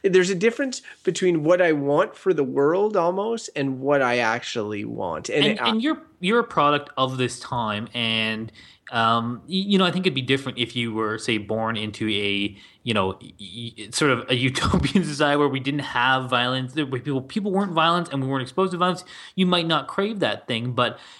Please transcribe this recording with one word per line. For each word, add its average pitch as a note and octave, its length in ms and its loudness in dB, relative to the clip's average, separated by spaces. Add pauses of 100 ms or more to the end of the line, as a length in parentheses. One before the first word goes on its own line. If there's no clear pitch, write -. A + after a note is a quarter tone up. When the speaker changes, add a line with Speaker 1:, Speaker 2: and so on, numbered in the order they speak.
Speaker 1:
there's F#3 300 4
a G3 40 0
difference A3+ 460 0 (220)
between E3+ 400 2
what F3 180 6
I E3+ 120 4
want D3 420 2
for F#3+ 180 2
the D3+ 100 2
world D#3+ 540 2
almost G3 580 -2
and C#3 240 -2
what C#3 220 2
I B2 160 2
actually A2 680 -2
want. G2+ 440 -6
And D3+ 160 2
Speaker 2:
And, G#3+ 80 2
Speaker 1:
it, G#3+ 80 -6
I B2 80 0
Speaker 2:
and A3+ 140 0
you're, D#4 180 -2 (180)
you're G3+ 200 2
a A3+ 40 2
product D3 540 0
of C3 220 0
this B2 200 -2
time, A2 540 -4
and, A2 580 -2 (400)
um, A#2 560 2
y-, F#3+ 200 -2
you G3+ 100 4
know, F#3 80 4
I F3 60 2
think F#3 160 0
it'd C#3+ 80 -2
be C3 80 -2
different C3+ 340 -2
if A#2+ 180 -4
you A#2 180 -2
were, A2 260 -2
say, A2+ 180 0
born A2 400 -4
into G#2+ 320 -6
a, G2+ 480 -2 (260)
you A#2+ 100 -2
know, G2 280 0
y-, G#2 560 -14
y-, G#2+ 140 -12
sort D3+ 200 2
of A#2 180 -2
a C3 60 0
<laughs> B2+ 140 2
utopian E3+ 540 2
society D3 340 0
where D3 100 4
we C3+ 120 -2
didn't C#3 220 -4
have B2+ 480 0
violence, B2+ 460 0
where D#3 120 -2
people, C3 340 -4
people G3+ 300 -4
weren't F#3+ 220 0
violent E3 380 2
and C#3 120 -2
we C3 40 -2
weren't C3+ 140 -2
exposed F#3 300 -2
to F3 80 -4
violence. F3+ 240 0 (320)
You F#3 100 2
might F3 220 2
not D3+ 200 0
crave G#3 340 -2
that A2 260 -2
thing, A#2+ 240 -2
but A#2 260 0 (220)